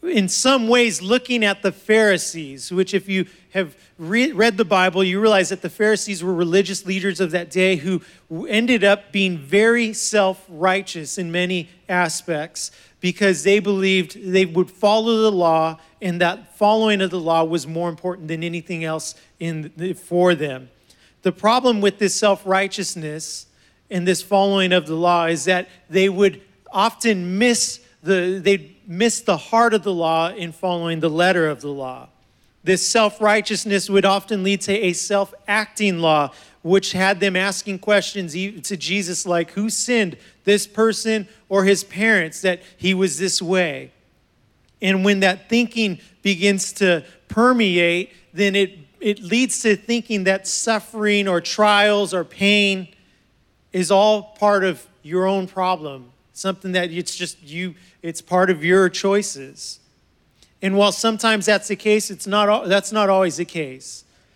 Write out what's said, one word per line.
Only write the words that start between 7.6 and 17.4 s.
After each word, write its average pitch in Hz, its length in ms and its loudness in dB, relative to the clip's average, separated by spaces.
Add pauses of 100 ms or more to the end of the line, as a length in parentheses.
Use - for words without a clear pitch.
who 170 260 -2 (280)
w-, 160 200 -10
ended 220 360 2
up 202 260 2
being 190 260 -2
very 220 540 2
self-righteous 190 1300 -2
in 175 120 -6
many 180 380 -4 (220)
aspects 170 840 -4 (300)
because 180 420 0
they 202 160 4
believed 190 720 -2
they 190 140 4
would 170 260 -2
follow 220 520 2
the 214 80 4
law, 160 460 2 (240)
and 175 200 -2
that 185 340 -2
following 214 460 2
of 185 80 0
the 180 100 -4
law 165 240 2